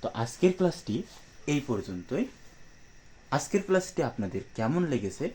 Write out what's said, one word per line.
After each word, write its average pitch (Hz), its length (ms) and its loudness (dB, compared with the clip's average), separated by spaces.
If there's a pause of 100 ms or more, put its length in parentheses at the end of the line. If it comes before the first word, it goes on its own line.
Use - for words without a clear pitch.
তো - 140 -6
আজকের 120 440 4
ক্লাসটি 170 440 0 (440)
এই 147 140 2
পর্যন্তই। 104 640 -2 (1040)
আজকের 165 320 2
ক্লাসটি 185 400 2
আপনাদের 98 400 -2 (120)
কেমন 131 320 2
লেগেছে 117 380 -2 (100)